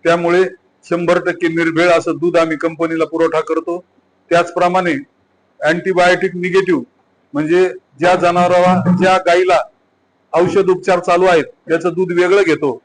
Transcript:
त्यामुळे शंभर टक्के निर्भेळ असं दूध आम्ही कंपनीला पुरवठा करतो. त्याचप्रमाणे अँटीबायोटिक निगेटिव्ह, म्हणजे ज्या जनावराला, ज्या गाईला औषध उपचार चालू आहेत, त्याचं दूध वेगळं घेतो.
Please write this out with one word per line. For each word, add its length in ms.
त्यामुळे 400
शंभर 300
टक्के 280
निर्भेळ 420
असं 280
दूध 200
आम्ही 200
कंपनीला 480
पुरवठा 340
करतो. 440
त्याचप्रमाणे 640
अँटीबायोटिक 720
निगेटिव्ह, 480
म्हणजे 360
ज्या 160
जनावराला, 800
ज्या 220
गाईला 440
औषध 360
उपचार 300
चालू 260
आहेत, 180
त्याचं 460
दूध 220
वेगळं 320
घेतो. 420